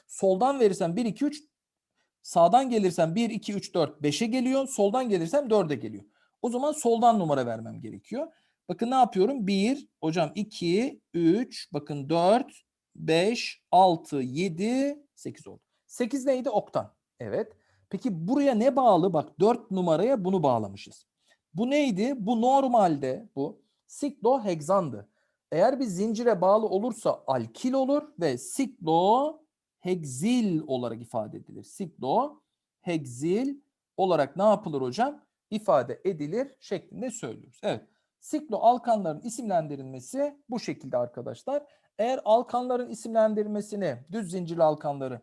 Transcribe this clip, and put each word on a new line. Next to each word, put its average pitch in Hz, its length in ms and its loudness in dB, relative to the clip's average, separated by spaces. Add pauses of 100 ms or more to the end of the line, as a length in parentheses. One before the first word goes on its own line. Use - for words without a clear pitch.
Soldan 240 540 2
verirsem 185 360 2
bir, 240 80 0
iki, 226 200 -4
üç, 294 180 -4 (800)
sağdan 214 480 4
gelirsem 175 440 2
bir, 226 160 0
iki, 208 240 -6
üç, 190 200 -8
dört, 147 280 -2
beşe 147 240 0
geliyor. 262 400 0
Soldan 233 420 0
gelirsem 196 420 0
dörde 185 240 2
geliyor. 110 300 -10 (380)
O 240 80 -2
zaman 262 220 -2
soldan 233 460 4
numara 147 280 0
vermem 113 340 -8
gerekiyor. 208 520 -10 (360)
Bakın 226 220 -4
ne 262 40 0
yapıyorum? 233 520 2
Bir, 202 420 0 (120)
hocam 160 340 -2
iki, 208 640 -2 (140)
üç, 175 580 0
bakın 147 360 -8
dört, 175 440 4 (440)
beş, 165 760 0
altı, 170 460 4
yedi, 196 840 -2 (120)
sekiz - 320 -16
oldu. 101 240 -20 (200)
Sekiz 247 360 -6
neydi? 262 240 0
Oktan. 190 420 -4 (280)
Evet. 123 320 -6 (380)
Peki 185 380 -6
buraya 277 260 2
ne 247 220 2
bağlı? 196 360 4
Bak 151 280 -2
dört 233 300 2
numaraya 185 540 0
bunu 185 180 0
bağlamışız. 104 640 -2 (480)
Bu 233 160 -2
neydi? 269 480 0
Bu 220 220 -2
normalde 220 960 2
bu 147 260 -6 (240)
sikloheksandı. 185 1200 -2 (440)
Eğer 233 280 2
bir 269 40 -2
zincire 214 560 0
bağlı 208 260 4
olursa 196 600 -2
alkil 131 460 -2
olur 269 300 2 (180)
ve 139 180 0
sikloheksil 185 2250 -2
olarak 123 360 -6
ifade 110 340 -8
edilir. 107 280 -18
Sikloheksil 175 2000 -4 (360)
olarak 160 400 0
ne 180 60 -2
yapılır 196 380 2
hocam? 208 440 -2 (260)
İfade 143 540 0
edilir 185 440 -4 (120)
şeklinde 196 500 -8
söylüyoruz. - 520 -14
Evet. 160 240 -4 (340)
Sikloalkanların 240 1000 0
isimlendirilmesi 175 1160 -6 (120)
bu 240 100 -4
şekilde 135 360 -8
arkadaşlar. 120 640 -6 (360)
Eğer 240 260 0
alkanların 247 640 0
isimlendirmesini, 208 1080 -2 (140)
düz 196 180 -6
zincirli 170 320 -2
alkanları 143 600 0